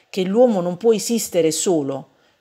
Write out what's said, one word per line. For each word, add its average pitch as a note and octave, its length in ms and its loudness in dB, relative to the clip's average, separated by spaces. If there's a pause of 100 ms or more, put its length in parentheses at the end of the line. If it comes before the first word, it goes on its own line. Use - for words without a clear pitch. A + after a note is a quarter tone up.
(100)
che F#3 140 -4
l'uomo G#3+ 360 2
non F3 160 -4
può A3+ 160 2
esistere G3 600 0
solo, C#3 580 -2 (300)